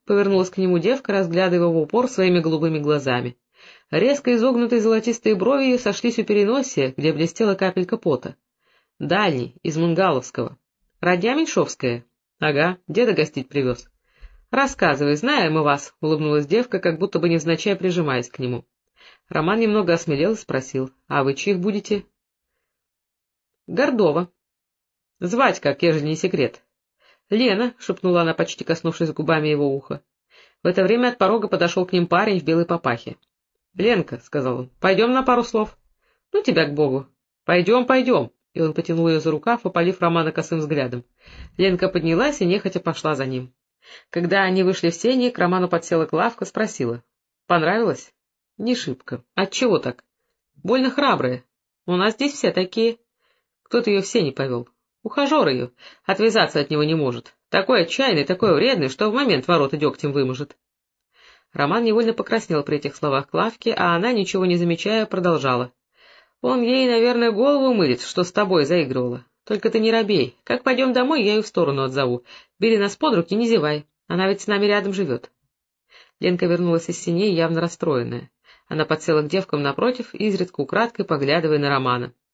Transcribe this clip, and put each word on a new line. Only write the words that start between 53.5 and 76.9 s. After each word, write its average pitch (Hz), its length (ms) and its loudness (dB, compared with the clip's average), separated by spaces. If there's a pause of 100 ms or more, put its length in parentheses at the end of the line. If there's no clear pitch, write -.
«Кто-то - 280 0
её 190 120 2
в 185 40 -8
сени 175 240 0
повёл». 127 380 -6 (340)
«Ухажёр 277 460 0
её. 123 220 -2 (340)
Отвязаться 202 560 2
от 143 100 -4
него 151 140 0
не 156 100 0
может. 127 400 -4 (140)
Такой 190 340 2
отчаянный, 170 420 0
такой 185 300 2
вредный, 180 340 2
что 208 220 -2
в 208 40 -4
момент 233 340 0
ворота 160 280 2
дёгтем 147 360 -2
выможет». 139 440 -4 (960)
Роман 165 320 0
невольно 226 280 2
покраснел 214 500 -2
при 151 140 -2
этих 147 180 -6
словах 139 340 -2
Клавки, 226 480 -2
а 175 200 2
она, 214 160 0
ничего 190 340 0
не 180 100 2
замечая, 175 500 0
продолжала: 135 640 -2 (680)
«Он 247 220 0
ей, 254 260 2
наверное, 233 420 2
голову 262 440 2
мылит, 147 260 2
что - 220 -4
с 175 100 -4
тобой 185 320 2
заигрывала. 131 600 -2 (200)
Только 214 260 -2
ты 226 100 0
не 220 100 2
робей. 208 540 0
Как 247 180 -4
пойдём 262 300 2
домой, 254 320 2
я 208 80 2
её 214 100 2
в 208 40 -8
сторону 143 360 0
отзову. 131 420 -2 (340)
Бери 226 200 2
нас 202 180 -2
под 294 200 2
руки, 170 180 0
не 233 140 0
зевай. 151 380 0 (200)
Она 185 220 0
ведь 196 120 -2
с - 60 -10
нами 208 200 0
рядом 202 260 0
живёт». 180 380 -4 (920)
Ленка 180 260 0
вернулась 170 420 2
из 175 100 -6